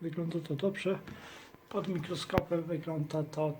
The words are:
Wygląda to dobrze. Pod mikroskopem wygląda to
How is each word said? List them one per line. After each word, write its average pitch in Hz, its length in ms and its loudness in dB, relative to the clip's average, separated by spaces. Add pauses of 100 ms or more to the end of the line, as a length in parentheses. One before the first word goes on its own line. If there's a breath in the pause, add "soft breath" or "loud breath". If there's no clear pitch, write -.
Wygląda 165 400 0
to 156 140 -2
dobrze. 190 440 2 (680 loud breath)
Pod 185 200 -2
mikroskopem 170 760 2
wygląda 160 600 0
to 151 380 2